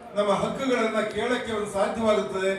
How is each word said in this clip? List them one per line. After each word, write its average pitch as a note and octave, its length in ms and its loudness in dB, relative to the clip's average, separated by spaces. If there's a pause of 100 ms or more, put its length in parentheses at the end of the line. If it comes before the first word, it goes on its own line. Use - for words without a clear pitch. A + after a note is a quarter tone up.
(160)
ನಮ್ಮ G#3 160 2
ಹಕ್ಕುಗಳನ್ನ A3 720 0
ಕೇಳಕ್ಕೆ A3+ 520 -2
ಒಂದು G3+ 180 -4
ಸಾಧ್ಯವಾಗುತ್ತದೆ G3 880 2